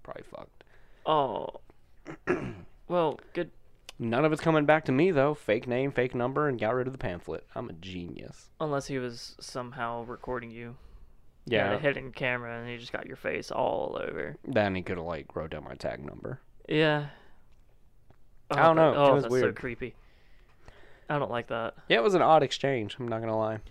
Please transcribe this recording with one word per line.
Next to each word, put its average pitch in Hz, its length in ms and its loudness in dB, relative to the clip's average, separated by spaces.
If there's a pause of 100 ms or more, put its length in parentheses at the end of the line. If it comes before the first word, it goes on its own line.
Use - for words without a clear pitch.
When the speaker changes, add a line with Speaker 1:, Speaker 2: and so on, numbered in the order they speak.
Speaker 1:
probably - 200 -14
fucked. - 400 -18 (420)
Speaker 2:
Oh. 135 420 0 (800)
<clears throat> 180 80 2 (520)
Well, 165 320 0 (140)
good. 170 180 -4 (480)
Speaker 1:
None 120 260 2
of 156 80 4
it's 156 80 -4
coming 156 240 4
back 156 200 6
to 139 60 2
me, 156 200 4
though. 147 240 4
Fake 123 320 -2
name, 131 240 0
fake 123 240 0
number, 135 340 0
and 123 100 -2
got 107 140 0
rid 127 140 0
of 131 60 -6
the 131 40 -12
pamphlet. 87 560 -6
I'm 117 160 -8
a 98 40 -12
genius. 87 760 -12 (100)
Speaker 2:
Unless 143 280 -2
he 139 100 -4
was 123 420 -8
somehow 120 680 -6
recording 120 440 -8
you. 120 260 -12 (720)
Speaker 1:
Yeah. 104 220 4
Speaker 2:
He - 20 2
had 104 60 2
a 104 40 -2
hidden 135 320 0
camera, 120 480 -4
and 120 80 -10
he 120 100 -8
just 120 140 -14
got - 140 -6
your - 100 -12
face - 360 -6
all - 500 0
over. - 420 -6
Speaker 1:
Then 104 300 2
he 92 80 -4
coulda, 87 220 -4
like, 80 320 -8
wrote 80 160 -6
down 76 140 -10
my 80 100 -12
tag - 280 -6
number. - 360 -10 (280)
Speaker 2:
Yeah. 151 420 2 (1400)
Speaker 1:
I 143 60 -2
don't 160 240 8
Speaker 2:
Oh, - 20 10
Speaker 1:
know. 156 100 8
Speaker 2:
that, - 80 2
oh, 143 120 8
Speaker 1:
It - 20 8
was 139 120 4
Speaker 2:
that's 120 100 2
so 127 60 4
Speaker 1:
weird. 120 140 2
Speaker 2:
creepy. 123 380 -8 (1160)
I 147 80 0
don't 127 100 -4
like 120 200 -4
that. 117 260 -4 (140)
Speaker 1:
Yeah, 190 80 6
it 233 60 4
was 202 120 4
an 156 80 6
odd 151 180 8
exchange. 131 580 0
I'm 123 80 -4
not 113 120 -2
gonna 113 180 -2
lie. 110 220 -2 (120)